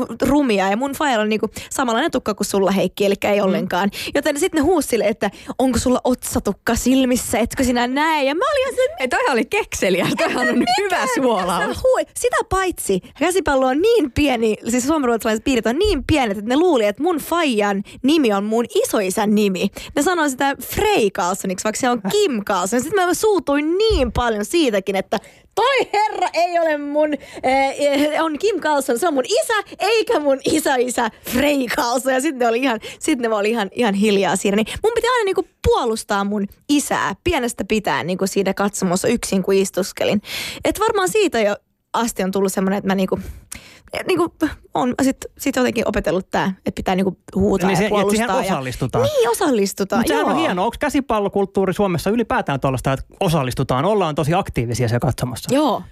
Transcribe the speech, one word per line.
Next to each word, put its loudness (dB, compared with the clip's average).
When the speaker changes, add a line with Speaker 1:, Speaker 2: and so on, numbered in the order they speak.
Speaker 1:
rumia 2
ja 0
mun -4
faijalla 0
on 0
niinku 0
samanlainen 0
tukka -4
kuin -6
sulla, 0
Heikki, 0
elikkä 0
ei 2
Speaker 2:
Mm. 0
Speaker 1:
ollenkaan. 0
Joten 0
sit 0
ne 2
huus 2
sille, 0
että 0
"Onko 2
sulla 2
otsatukka -2
silmissä, 2
etkö 0
sinä 2
näe?" 0
Ja 2
mä 0
olin 0
ihan -2
silleen, 0
Speaker 2:
Ei, -2
toihan 0
oli 2
kekseliä, -2
toihan 0
on 0
Speaker 1:
"Mikä 2
Speaker 2:
hyvä 0
suolaus. 0
Speaker 1:
tässä -6
hui-?" 2
Sitä -2
paitsi 0
käsipallo 2
on 2
niin 4
pieni, 0
siis 0
suomenruotsalaiset 0
piirit 0
on 0
niin 0
pienet, 0
että -8
ne 2
luuli, 4
että 0
mun 0
faijan 0
nimi 4
on 0
mun 0
isoisän 0
nimi. 2
Ne 0
sanoo 2
sitä -2
Frey 2
Carlsoniksi, -4
vaikka -4
se 2
on 0
Kim 0
Carlson. 0
Sitten 0
mä 2
suutuin 0
niin 2
paljon -2
siitäkin, 0
että -2
"Toi 2
herra 0
ei 0
ole 2
mun, 0
eh, 2
eh, 2
on -2
Kim 0
Carlson, 0
se 0
on 0
mun 0
isä, 0
eikä 2
mun 2
isäisä 0
Frey 0
Carlson." 0
Ja 2
sit -2
ne 2
oli 2
ihan, 0
sit -2
ne -2
oli 0
ihan, -2
ihan 0
hiljaa 2
siinä. 0
Niin 2
mun 2
piti 0
aina 2
niinku -2
puolustaa 0
mun -2
isää 0
pienestä -2
pitäen 0
niinku -2
siinä 0
katsomossa 0
yksin, 0
kun 2
istuskelin. 0
Et 0
varmaan 2
siitä 2
jo 0
asti -2
on -2
tullut 0
semmonen, 0
että -4
mä 2
niinku, 0
niinku 0
on 0
sit, 2
sit -4
jotenkin 0
opetellut -2
tää, -2
että -6
pitää -2
niinku -2
huutaa 2
Speaker 3:
Niin 2
Speaker 1:
ja 2
Speaker 3:
se, 2
että 0
siihen 0
Speaker 1:
puolustaa 0
ja -2
Speaker 3:
osallistutaan. -2
Speaker 1:
Niin, 2
osallistutaan, 0
Speaker 3:
Mut 0
sehän 0
on 0
Speaker 1:
joo. 0
Speaker 3:
hienoa. 0
Onks -4
käsipallokulttuuri 0
Suomessa 0
ylipäätään -2
tollaista, 0
että -4
osallistutaan, 0
ollaan 2
tosi 0
aktiivisia -2
siellä 0
katsomossa? -4
Speaker 1:
Joo, 2